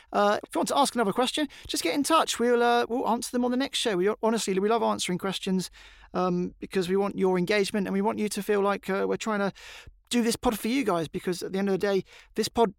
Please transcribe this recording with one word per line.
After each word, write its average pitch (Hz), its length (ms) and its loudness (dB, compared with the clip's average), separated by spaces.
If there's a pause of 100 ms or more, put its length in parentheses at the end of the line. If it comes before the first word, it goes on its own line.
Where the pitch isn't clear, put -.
(120)
Uh, 208 300 2
if - 140 -10
you - 20 -2
want 320 120 0
to - 100 0
ask 262 160 2
another 220 180 2
question, 262 340 0 (200)
just - 160 -4
get 330 100 0
in 285 80 0
touch. - 380 2
We'll, 240 240 4
uh, 240 260 2
we'll 254 180 -2
answer 233 220 0
them 247 160 0
on 247 60 0
the 247 60 0
next 277 200 -2
show. 214 180 0
We 185 140 2 (140)
honestly, 214 340 0
we 202 120 2
love 226 120 2
answering 202 380 0
questions, 185 500 -2 (460)
um, 180 440 -2
because 180 300 -4
we 185 60 0
want 196 200 0
your 185 220 2
engagement 196 480 0
and 185 80 -2
we 196 80 0
want 214 160 -2
you 214 100 -2
to 202 140 -4
feel 202 200 2
like, 196 280 -2
uh, 196 180 -2
we're 190 100 -2
trying 208 220 -2
to 196 140 -2 (560)
do 240 140 2
this 220 120 2
pod 233 220 0
for - 100 -6
you 262 160 0
guys, 170 240 0
because - 360 -6
at - 100 -8
the 190 60 -2
end 196 100 0
of 190 40 2
the 190 40 2
day, 196 260 0 (300)
this 214 140 -2
pod 233 320 2